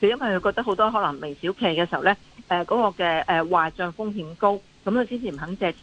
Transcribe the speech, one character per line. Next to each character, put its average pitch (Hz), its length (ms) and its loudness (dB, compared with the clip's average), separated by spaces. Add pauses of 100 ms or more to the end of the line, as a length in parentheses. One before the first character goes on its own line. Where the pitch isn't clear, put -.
就 202 60 4
因 233 100 2
為 269 100 -4
佢 185 160 0
覺 202 100 2
得 226 100 -2
好 220 100 0
多 214 180 2
可 220 100 0
能 147 180 -2
微 147 160 -8
小 175 160 -4
企 208 140 -2
嘅 170 220 2
時 - 80 -6
候 139 80 -2
呢， 196 140 4 (300)
呃， 175 180 0
嗰 214 260 2
個 180 120 -4
嘅， 160 240 2
呃， 165 160 2
壞 165 280 2
賬 175 220 -6
風 220 160 -6
險 170 260 -8
高， 202 180 4 (300)
咁 190 80 -2
佢 240 160 2
先 247 140 -6
至 214 100 -4
唔 143 60 -8
肯 160 200 -8
借 180 140 0 (120)